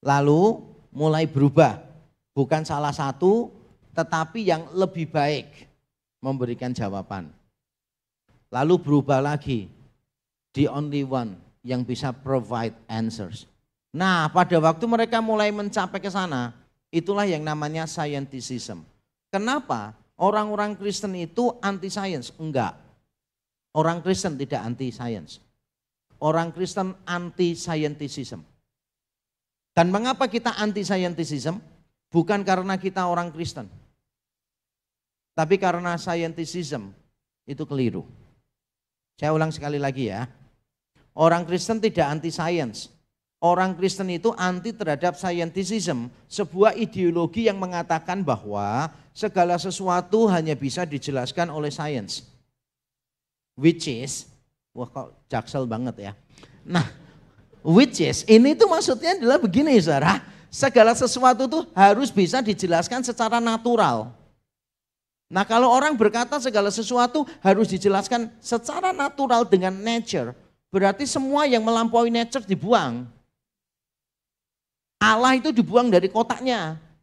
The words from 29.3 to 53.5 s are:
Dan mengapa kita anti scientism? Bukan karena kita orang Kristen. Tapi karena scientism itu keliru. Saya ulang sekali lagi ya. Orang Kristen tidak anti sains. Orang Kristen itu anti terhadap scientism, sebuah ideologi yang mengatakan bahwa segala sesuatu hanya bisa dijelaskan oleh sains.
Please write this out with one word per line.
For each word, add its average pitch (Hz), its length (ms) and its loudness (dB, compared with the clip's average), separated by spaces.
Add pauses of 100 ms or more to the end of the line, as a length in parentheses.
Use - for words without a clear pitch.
Dan 175 160 4
mengapa 220 400 0
kita 233 280 -4
anti 208 280 -4
scientism? 170 720 -4 (560)
Bukan 185 320 2
karena 190 320 0
kita 185 320 -4
orang 175 240 -4
Kristen. 143 320 -10 (1700)
Tapi 160 240 2
karena 175 400 -2
scientism 165 960 -6 (560)
itu 139 160 -8
keliru. 120 400 -2 (1120)
Saya 151 160 0
ulang 160 160 0
sekali 147 320 -6
lagi 131 320 -4
ya. 120 160 -6 (880)
Orang 165 320 4
Kristen 190 320 -2
tidak 180 240 2
anti 156 240 -4
sains. 160 640 -4 (500)
Orang 180 320 2
Kristen 190 320 -2
itu 180 320 0
anti 180 320 -4
terhadap 170 480 -2
scientism, 175 880 -4 (240)
sebuah 202 480 2
ideologi 180 720 0
yang 196 80 -6
mengatakan 180 640 -4
bahwa 107 640 -2 (240)
segala 175 480 0
sesuatu 185 720 2
hanya 160 240 0
bisa 139 320 -4
dijelaskan 147 640 -4
oleh 151 180 -6
sains. 143 540 -8 (1300)